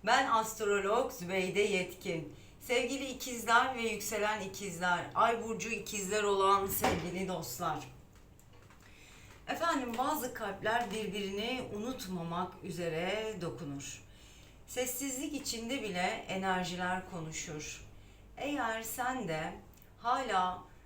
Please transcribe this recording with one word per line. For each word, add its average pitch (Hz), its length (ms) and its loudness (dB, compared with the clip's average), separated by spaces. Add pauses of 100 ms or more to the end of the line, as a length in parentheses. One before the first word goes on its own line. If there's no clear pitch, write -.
Ben 262 200 8
astrolog 214 840 4
Zübeyde 185 480 0
Yetkin. 180 760 0 (240)
Sevgili 262 460 0
ikizler 247 680 2
ve 233 60 -2
yükselen 214 580 0
ikizler, 180 760 0
ay 226 300 4
burcu 220 240 -4
ikizler 208 540 -2
olan 196 440 6
sevgili 180 640 0
dostlar. 165 500 -2 (1700)
Efendim, 262 500 0
bazı 254 360 0
kalpler 214 560 0
birbirini 208 720 -2 (120)
unutmamak 185 760 -4 (120)
üzere 180 760 -2
dokunur. 143 600 -8 (640)
Sessizlik 269 680 -4
içinde 240 480 -2
bile 180 460 0
enerjiler 185 840 0
konuşur. 156 720 -8 (520)
Eğer 240 460 -2
sen 247 460 -2
de 160 240 -2 (460)
hala 202 680 2 (180)